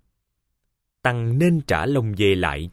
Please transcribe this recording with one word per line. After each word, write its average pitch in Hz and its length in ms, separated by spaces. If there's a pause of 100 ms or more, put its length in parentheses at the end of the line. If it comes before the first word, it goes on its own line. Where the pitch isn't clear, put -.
(1000)
Tăng 120 360
nên 170 240
trả 85 240
lông 117 300
dê 98 200
lại 85 380